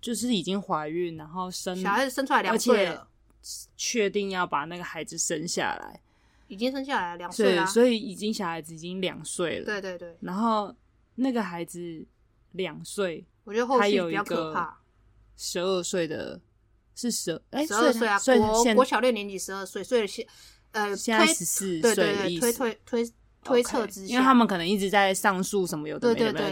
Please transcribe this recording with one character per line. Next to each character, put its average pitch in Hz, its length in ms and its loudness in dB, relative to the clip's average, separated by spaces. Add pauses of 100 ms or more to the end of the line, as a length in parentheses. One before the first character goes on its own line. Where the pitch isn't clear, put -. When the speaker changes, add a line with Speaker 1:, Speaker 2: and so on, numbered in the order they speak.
Speaker 1:
就 240 140 -6
是 233 200 -2
已 175 80 0
经 190 180 -2
怀 151 280 -4
孕， 170 280 -4
然 156 120 -16
后 185 220 -6
生， 180 260 -8
Speaker 2:
小 190 140 -2
孩 240 140 2
子 262 60 -2
生 269 160 -2
出 294 60 -2
来 277 100 4
两 214 160 0
岁 214 280 4
了。 165 60 -4
Speaker 1:
而 - 40 -8
且 - 60 -16 (760)
确 202 340 0
定 196 200 -2
要 180 160 -2
把 147 180 -2
那 170 120 -10
个 175 80 -10
孩 160 180 -10
子 160 140 -12
生 165 300 -2
下 - 300 -2
来。 - 240 -16 (480)
Speaker 2:
已 196 80 -14
经 240 140 0
生 269 140 -6
下 262 160 -2
来 175 120 -4
了， 175 40 -12
两 175 140 -10
岁 196 240 4
了 175 80 4
啊。 - 20 2
Speaker 1:
对， 190 80 -2
所 240 140 6
以 233 100 4
已 202 180 -6
经， 208 200 -4
小 208 120 -4
孩 165 140 -4
子 160 140 -14
已 - 20 -14
经 180 240 -8
两 160 240 -4
岁 - 360 -4
了。 - 40 -10
Speaker 2:
对， 202 160 -4
对， 185 160 -8
对。 170 240 -16
Speaker 1:
然 180 140 -8
后 214 400 0 (400)
那 262 160 0
个 233 120 0
孩 175 220 -6
子 170 400 -12 (480)
两 165 320 -8
岁， 175 400 -6 (200)
Speaker 2:
我 202 80 -12
觉 226 80 0
得 247 60 0
后 440 160 4
续 240 200 4
比 185 100 -2
较 202 120 -2
可 165 280 -4
怕。 175 80 -2
Speaker 1:
他 165 60 -4
有 156 40 -12
一 - 40 -20
个 - 0 - (600)
十 - 240 -6
二 185 220 0
岁 170 260 -2
的， 117 320 -8 (540)
是 240 160 -2
十， - 300 -4 (100)
哎， 277 140 -2
Speaker 2:
十 320 80 -4
二 240 200 6
岁 226 160 0
啊， 202 100 2
Speaker 1:
所 254 160 4
以 240 60 8
他， 214 60 4
所 214 60 2
以 220 60 4
他 233 60 6
现 226 100 4
Speaker 2:
国， 240 80 8
国 - 20 6
小 226 160 0
六 254 100 4
年 208 180 -4
级， 190 100 -8
十 196 140 -8
二 196 120 -6
岁， 190 180 -8
所 247 140 -2
以 220 100 2
现， - 200 -10 (460)
呃， 208 240 -2
Speaker 1:
现 226 200 0
在 226 80 10
Speaker 2:
推， 214 100 6
Speaker 1:
十 175 100 -4
四 180 360 -2
Speaker 2:
对， 226 140 4
对， 190 200 2
Speaker 1:
岁 - 20 0
的 190 140 0
意 175 40 -2
思。 165 60 -2
Speaker 2:
对， 233 120 2
推， 233 220 -2 (100)
推， 233 200 -2
推， 233 100 -10 (280)
推 247 200 4
测 240 240 -2
之 - 140 -12
下。 190 60 -12
Speaker 1:
OK， 208 60 -6
因 247 60 2
为 262 60 6
他 262 100 8
们 240 100 8
可 190 140 0
能 170 100 -2
一 208 80 2
直 190 140 0
在 196 240 4
上 190 280 2
诉 190 220 0
什 165 140 -4
么 151 100 -8
有 151 100 -6
的 240 100 2
没 226 60 4
的， 226 180 2
Speaker 2:
对， - 0 -
对， 208 200 -2